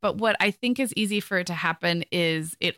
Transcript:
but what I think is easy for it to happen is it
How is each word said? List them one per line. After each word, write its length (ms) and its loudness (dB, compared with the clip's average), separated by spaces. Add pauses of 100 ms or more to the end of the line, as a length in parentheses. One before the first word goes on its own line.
but 160 0
what 240 2
I 100 4
think 300 -2
is 160 -2
easy 240 0
for 180 -4
it 100 -2
to 60 -6
happen 560 0
is 480 0
it 200 -2